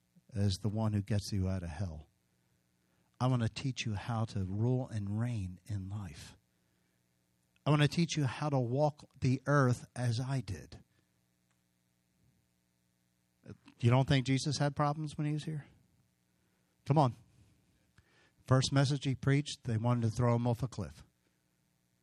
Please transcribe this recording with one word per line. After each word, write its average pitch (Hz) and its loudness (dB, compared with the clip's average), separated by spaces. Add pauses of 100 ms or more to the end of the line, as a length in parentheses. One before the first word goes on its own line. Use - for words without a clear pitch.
(340)
as 101 0
the 107 -2
one 110 -2
who 101 0
gets 101 -2
you 92 0
out 92 -4
of 85 -8
hell. 80 -8 (1120)
I 127 2
want 127 2
to 110 2
teach - -6
you 110 -2
how 113 -2
to 98 -4
rule 120 0
and 104 -4
reign 104 -4
in 95 -6
life. 101 -12 (1300)
I 139 4
want 147 6
to 143 6
teach - 0
you 151 0
how 135 -2
to 139 2
walk 135 0 (100)
the 131 2
earth 135 4 (120)
as 123 -2
I 135 -4
did." - -10 (3000)
You 120 6
don't 131 6
think 131 4
Jesus 135 0
had 143 -2
problems 151 -2
when 151 -2
he 147 -2
was 147 -6
here? 156 -10 (1200)
Come 143 2
on. 127 4 (1300)
First 131 4
message 139 2
he 135 0
preached, 139 0
they 113 -2
wanted 117 2
to - -
throw 120 2
him 120 0
off 120 -2
a 120 -2
cliff. 78 -10 (1000)